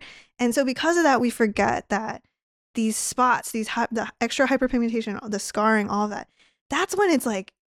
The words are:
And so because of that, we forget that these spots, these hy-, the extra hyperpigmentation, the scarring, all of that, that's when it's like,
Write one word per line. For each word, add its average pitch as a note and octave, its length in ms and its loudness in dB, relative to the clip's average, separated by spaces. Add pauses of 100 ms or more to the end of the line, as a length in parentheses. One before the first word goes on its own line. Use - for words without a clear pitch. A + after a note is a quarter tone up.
(380)
And A#3+ 160 2
so C#4 100 4
because C4+ 340 0
of E4+ 60 4
that, C4+ 180 6
we B3 100 2
forget A3 580 0
that A3 340 -4 (520)
these A3 220 0
spots, - 540 0
these A3 180 -4
hy-, A#3 220 -2
the A3+ 200 -6 (100)
extra B3+ 260 0
hyperpigmentation, A#3+ 720 0 (120)
the G3+ 80 -4
scarring, G#3+ 500 0
all G#3 160 0
of G#3 60 -4
that, - 160 -10 (420)
that's F4 260 -2
when G4 140 4
it's C#4 160 2
like, G3+ 260 -4 (260)